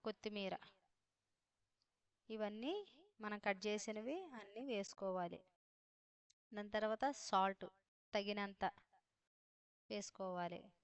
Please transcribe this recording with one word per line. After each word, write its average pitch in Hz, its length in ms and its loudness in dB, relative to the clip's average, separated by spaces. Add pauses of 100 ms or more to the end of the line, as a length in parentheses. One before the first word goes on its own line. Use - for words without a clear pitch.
కొత్తిమీర, 208 500 -2 (1700)
ఇవన్నీ 220 440 -2 (460)
మనం 214 200 -2
కట్ 196 220 2
చేసినవి 214 560 0 (160)
అన్నీ 214 320 -10
వేసుకోవాలి. 190 760 0 (1120)
దాని 208 180 -4
తర్వాత 214 360 4 (120)
సాల్ట్ 190 480 4 (480)
తగినంత 202 500 0 (1300)
వేసుకోవాలి. 185 720 -2 (220)